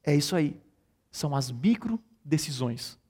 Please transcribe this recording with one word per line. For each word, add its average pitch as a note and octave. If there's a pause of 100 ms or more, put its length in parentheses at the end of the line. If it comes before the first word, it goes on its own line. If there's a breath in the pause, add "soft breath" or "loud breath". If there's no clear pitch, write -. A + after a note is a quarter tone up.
É D3
isso D3
aí. D3 (500)
São C#3+
as B2+
micro A3 (240)
decisões B2+ (120)